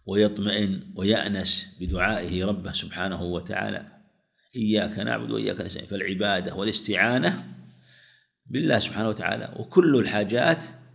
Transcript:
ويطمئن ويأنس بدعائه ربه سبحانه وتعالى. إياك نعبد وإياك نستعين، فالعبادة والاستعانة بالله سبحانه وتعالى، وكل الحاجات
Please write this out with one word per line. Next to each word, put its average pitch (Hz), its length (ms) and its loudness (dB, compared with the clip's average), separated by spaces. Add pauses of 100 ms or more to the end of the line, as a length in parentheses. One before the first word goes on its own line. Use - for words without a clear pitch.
ويطمئن 101 800 2 (120)
ويأنس 95 840 0
بدعائه 92 640 0
ربه 98 260 -2
سبحانه 90 520 -4
وتعالى. 92 640 -4 (720)
إياك 107 440 2
نعبد 117 320 -2
وإياك 107 300 -2
نستعين، - 260 -10
فالعبادة 95 680 -2
والاستعانة 107 880 0 (1000)
بالله 139 340 0
سبحانه 104 300 -2
وتعالى، 101 500 -4
وكل 165 360 6
الحاجات 117 680 2 (320)